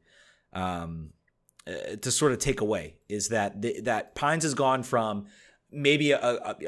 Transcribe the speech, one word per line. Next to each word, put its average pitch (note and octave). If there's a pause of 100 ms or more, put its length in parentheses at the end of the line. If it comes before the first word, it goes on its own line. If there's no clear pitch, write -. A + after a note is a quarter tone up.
(540)
um, E2+ (560)
uh, F2+
to B2+
sort C#3+
of A#2+
take C3+
away F#2+ (140)
is G2+
that G2+
the, A2
that A2+
Pines D3+
has D3
gone C3
from A2 (440)
maybe D3
a, C3
a, A#2+ (120)